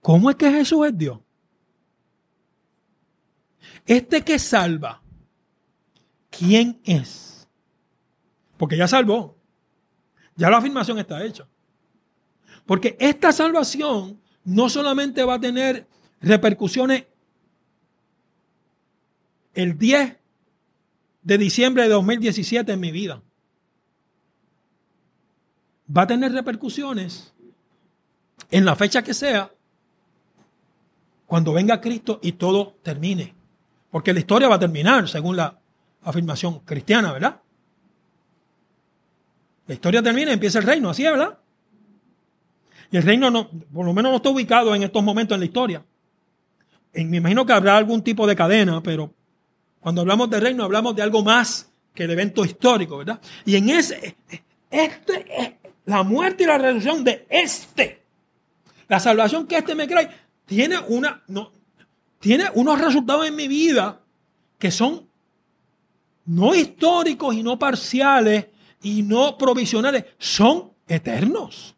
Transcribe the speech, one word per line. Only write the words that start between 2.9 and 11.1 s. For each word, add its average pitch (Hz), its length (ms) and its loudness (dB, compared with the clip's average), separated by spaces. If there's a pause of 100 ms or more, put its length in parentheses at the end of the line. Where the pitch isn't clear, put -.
Este 247 380 2
que 311 160 0
salva, 165 640 -4 (1300)
¿quién 226 540 2
es? - 600 -6 (1080)
Porque 156 220 -4
ya 175 100 2
salvó. 220 480 0 (1000)
Ya 165 120 2
la 214 80 6
afirmación 240 420 -2
está 170 240 -10